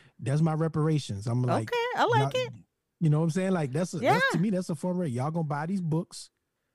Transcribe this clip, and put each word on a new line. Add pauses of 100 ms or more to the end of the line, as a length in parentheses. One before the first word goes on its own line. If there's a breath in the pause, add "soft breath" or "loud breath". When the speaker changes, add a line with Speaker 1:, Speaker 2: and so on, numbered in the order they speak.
(200 soft breath)
Speaker 1:
that's
my
reparations.
I'm
like,
Speaker 2:
Okay, (200)
I
like
Speaker 1:
y'all,
Speaker 2:
it. (480)
Speaker 1:
you
know
what
I'm
saying?
Like,
that's
a,
that's,
to
Speaker 2:
Yeah.
Speaker 1:
me,
that's
a
form
of,
y'all
gonna
buy
these
books. (460)